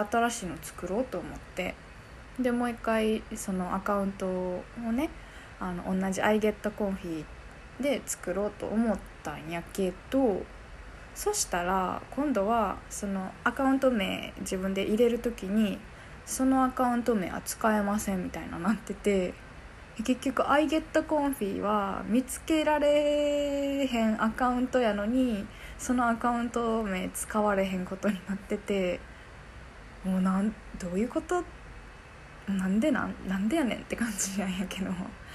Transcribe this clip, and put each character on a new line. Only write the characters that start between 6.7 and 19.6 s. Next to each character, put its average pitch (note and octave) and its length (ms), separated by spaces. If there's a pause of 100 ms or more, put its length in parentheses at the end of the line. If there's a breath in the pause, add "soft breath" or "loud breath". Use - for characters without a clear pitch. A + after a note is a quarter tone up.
Comfy F#3 520 (560)
で C4 240
作 - 300
ろ G3+ 120
う G#3 40
と - 160
思 A3 280
っ - 40 (240)
た D#3 120
ん D3 160
や E3+ 120 (100)
け F#3 200 (180)
ど、 B3+ 320 (720)
そ G#4 200
し - 120
た F3 180
ら、 F#3 360 (120)
今 C#4+ 200
度 G3 140
は、 G#3+ 300 (120)
そ - 180
の F#3+ 260 (100)
ア - 100
カ C#4 120
ウ C4+ 100
ン C4+ 60
ト C4 100
名、 G3 500
自 G3 160
分 F#3+ 180
で F#3+ 100
入 G#3+ 140
れ A#3 100
る A#3 100
と A#3 140
き - 120
に、 G3+ 340 (460 loud breath)
「そ - 200
の C4 200
ア B3+ 60
カ B3+ 140
ウ B3 120
ン A#3+ 60
ト A#3 120
名 G3 160
は - 100
使 - 360
え G#3 60
ま G3+ 160
せ G#3 160
ん」 F3+ 100
み - 60
た E3 100
い D#3+ 100
な E3+ 80
な F3+ 140
っ G#3 40
て G3 180
て、 F#3+ 400 (680)